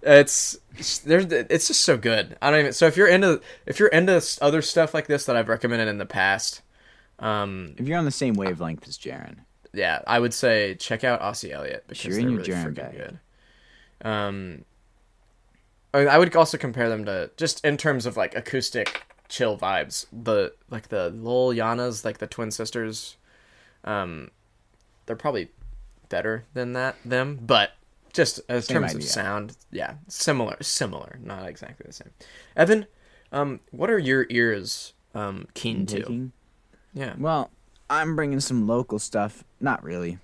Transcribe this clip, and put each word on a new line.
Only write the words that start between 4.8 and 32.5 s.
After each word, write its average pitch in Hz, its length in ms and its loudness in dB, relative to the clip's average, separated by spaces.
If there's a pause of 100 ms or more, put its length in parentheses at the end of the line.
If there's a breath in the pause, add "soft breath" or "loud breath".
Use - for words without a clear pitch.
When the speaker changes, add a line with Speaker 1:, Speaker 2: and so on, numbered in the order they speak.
Speaker 1:
like 156 120 -2
this 143 200 0
that 123 100 2
I've 113 120 2
recommended 113 400 0
in 104 100 -4
the 98 80 -6
past, 98 560 0 (560 soft breath)
um, 98 600 -4
Speaker 2:
If 123 100 -4
you're 170 100 0
on 165 60 0
the 143 60 0
same 131 240 0
wavelength 87 520 -4
as - 120 -14
Jaren. - 380 -14 (360)
Speaker 1:
yeah, 87 340 0
I 120 120 2
would 120 160 2
say 107 400 2
check - 300 -6
out 123 160 0
Aussie 104 300 -6
Elliott 71 380 -10
because - 160 -12
Speaker 2:
You're 92 140 -4
in 117 80 0
Speaker 1:
they're 127 60 0
Speaker 2:
your - 80 -2
Speaker 1:
really 92 120 -6
Speaker 2:
Jaren 82 200 -4
Speaker 1:
freaking - 20 -8
Speaker 2:
bag. - 440 -14 (840 soft breath)
Speaker 1:
good. 110 60 -6
Um, 98 560 -6 (1300)
I, 139 120 4
I 143 120 8
would 180 180 6
also 160 220 4
compare 123 300 -2
them 110 180 -2
to, 95 300 -4
just - 280 -4
in 147 120 2
terms 135 300 0
of, 123 100 -6
like, 98 200 -2
acoustic 120 680 -4 (260)
chill 113 280 0
vibes, 92 560 -2
the, 107 400 0 (180)
like, 113 180 -12
the 92 220 -2
Lil 120 440 0
Yanas, 117 500 -2
like, 107 140 -6
the 110 80 -8
twin 110 240 -8
sisters, 110 680 -8 (680 soft breath)
um, 90 460 -8 (760)
they're 117 100 -6
probably 117 320 -4 (640)
better 110 420 -4
than 123 220 -6
that, 127 300 -4
them, 131 360 -2
but 113 320 4 (400)
just - 360 2
in 123 140 0
Speaker 2:
Same - 200 0
Speaker 1:
terms 85 100 -2
of 76 60 -6
Speaker 2:
idea. 73 100 -8
Speaker 1:
sound, 101 480 -4 (160)
yeah, - 220 -8 (140)
similar, 123 520 -2
similar, 98 640 -6
not 95 260 -12
exactly - 380 -18
the - 80 -20
same. - 160 -20 (440 loud breath)